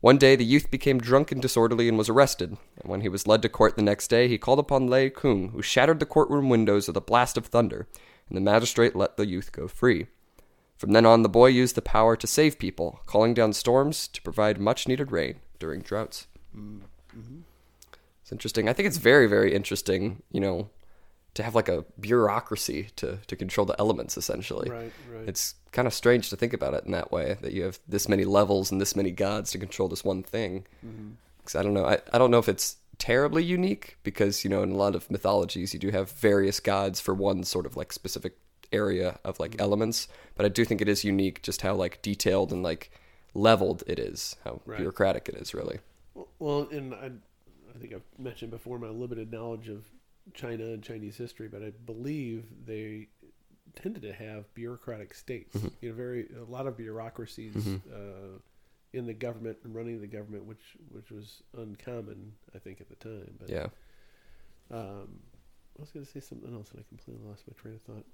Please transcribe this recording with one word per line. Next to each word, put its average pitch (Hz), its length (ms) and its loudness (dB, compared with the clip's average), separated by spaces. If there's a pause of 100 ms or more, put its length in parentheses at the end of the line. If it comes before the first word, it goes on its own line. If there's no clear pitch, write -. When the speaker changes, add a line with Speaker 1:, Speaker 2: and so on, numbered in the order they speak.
Speaker 1:
One 127 160 8
day, 135 200 10
the 123 80 4
youth 135 260 4
became 135 300 0
drunk 131 320 4
and 131 100 -4
disorderly 117 460 4
and 110 100 4
was 110 100 0
arrested, 113 480 2 (240)
and - 100 -12
when 95 100 -4
he 107 80 -2
was 95 180 -4
led 107 160 6
to 113 60 0
court - 280 4
the 110 60 2
next 104 260 2
day, 120 200 6
he 120 100 0
called 135 220 4
upon 135 280 2
Lei 131 220 4
Kung, 104 400 0
who 120 100 -8
shattered 147 400 4
the 151 60 0
courtroom 143 420 4
windows 104 380 4
with 82 100 -4
a 98 60 0
blast 120 340 2
of 117 100 -4
thunder, - 400 0 (420)
and - 80 -6
the 95 40 -2
magistrate 113 560 4
let 95 200 0
the 104 100 0
youth 92 260 -4
go - 160 -8
free. 110 380 2 (720)
From 101 140 0
then 110 120 10
on, 113 180 10
the 110 60 4
boy 117 200 8
used 127 260 4
the 110 80 -2
power 113 340 4
to - 100 -6
save 151 320 2
people, 85 480 -6
calling 113 280 4
down 110 180 4
storms 135 560 0
to - 140 -14
provide 107 360 0
much-needed 127 540 0
rain 78 280 -2 (180)
during 80 240 -8
droughts. - 440 -8 (300)
Speaker 2:
Mm, 104 240 -14 (340)
mm-hmm. 117 260 -18 (840)
Speaker 1:
It's - 100 -16
interesting. 110 340 -2
I 117 60 2
think 190 160 0
it's 160 80 -2
very, 131 300 8
very 101 280 4
interesting, 98 680 -2 (100)
you - 80 -2
know, 98 300 -2 (640)
to 110 80 -8
have, 113 120 -6
like, 117 140 4
a 85 160 -2 (160)
bureaucracy 104 960 0
to, - 300 -8
to 92 100 -10
control 95 300 -2
the - 120 -4
elements, 104 380 -2
essentially. - 540 -6
Speaker 2:
Right, 117 200 -12 (220)
right. 110 160 -12
Speaker 1:
It's - 260 -6 (180)
kinda 123 180 0
strange 120 400 2
to 101 60 -8
think - 180 -2
about 67 180 -2
it - 140 -4
in - 60 -6
that 87 200 -4
way, 85 300 -2
that - 100 -8
you 90 120 -4
have 92 220 -6
this 98 220 -4
many 98 160 4
levels 98 480 2
and 95 80 0
this 101 160 -2
many 98 140 -2
gods 101 400 -4
to 98 80 -8
control 95 300 -4
this 95 140 -8
one 92 200 -2
thing. 95 440 -6 (180)
Speaker 2:
Mm-hmm. 107 260 -16 (340)
Speaker 1:
'Cause - 120 -12
I 80 60 0
don't 101 120 0
know. 95 100 2
I, 71 140 2 (140)
I - 60 2
don't 123 120 6
know 120 80 6
if 113 100 2
it's - 280 -4 (200)
terribly 151 480 0
unique, 180 580 -4
because, - 420 -2
you 98 60 -2
know, 98 120 0
in 95 100 -2
a 95 40 -2
lot 98 200 2
of - 140 -8
mythologies, 95 640 -2
you 90 40 -10
do 95 120 -4
have 98 200 -4
various 101 480 2
gods 98 440 -2
for 104 100 -2
one 95 320 0
sort 92 220 -4
of, - 100 -12
like, - 160 -10
specific - 460 -12 (340)
area 95 520 -2
of, 95 140 -10
like, 82 140 -6
Speaker 2:
Mm-hmm. 107 80 -8
Speaker 1:
elements. 104 480 0 (280)
But 101 100 2
I - 20 4
do 110 160 2
think 107 160 -2
it 101 80 0
is 101 160 0
unique 98 380 -2
just - 200 -6
how, 98 120 -2
like, 92 280 -4
detailed 95 500 0
and, 90 100 -4
like, 82 280 -6 (440)
leveled 98 520 2
it - 140 -6
is, - 340 -10 (100)
how - 220 -10
Speaker 2:
Right. 107 120 -12
Speaker 1:
bureaucratic 95 500 -2
it - 80 -12
is, - 180 -14
really. - 240 -8 (360)
Speaker 2:
Well, - 140 -18 (120)
well, 147 320 -4
and 139 200 -12
I, 113 140 -16 (640)
I 120 60 -20
think 117 160 -18
I've 92 80 -18 (160)
mentioned 117 320 -14
before 120 300 -14
my 117 80 -12
limited 113 420 -12
knowledge 113 380 -12
of 107 180 -14 (480)
China 117 300 -10
and 113 180 -12
Chinese 107 340 -14
history, 117 320 -14
but 101 140 -16
I 110 80 -14 (160)
believe 117 580 -10 (220)
they 107 420 -14 (640)
tended 190 280 -14
to 107 100 -14
have 107 420 -18
bureaucratic 117 600 -16
states. - 420 -16
Speaker 1:
Mm-hmm. 104 120 -8 (120)
Speaker 2:
You 120 100 -14
know, 110 40 -16
very, 123 340 -12 (100)
a 117 120 -20
lot 131 160 -12
of 123 100 -10
bureaucracies, 113 760 -16
Speaker 1:
Mm-hmm. 101 380 -8
Speaker 2:
uh, 98 460 -20 (540)
in 123 140 -12
the 113 80 -12
government 113 480 -12
and 113 100 -18
running 117 280 -12
the 104 80 -16
government, 104 380 -16
which, - 300 -20 (140)
which 101 220 -20
was 104 320 -20 (120)
uncommon, 107 760 -16 (240)
I - 20 -20
think, 92 220 -20
at - 80 -20
the - 80 -20
time. 110 420 -20
But, - 100 -20
Speaker 1:
Yeah. - 200 -10 (1000)
Speaker 2:
um, 101 380 -16 (720)
I - 20 -20
was 147 100 -20
gonna 143 160 -18
say 139 140 -20
something 120 320 -20
else, 107 200 -18
and 113 80 -20
I 107 80 -20
completely 113 400 -20
lost 104 180 -20
my 113 140 -20
train 110 140 -20
of 110 80 -20
thought. 110 320 -20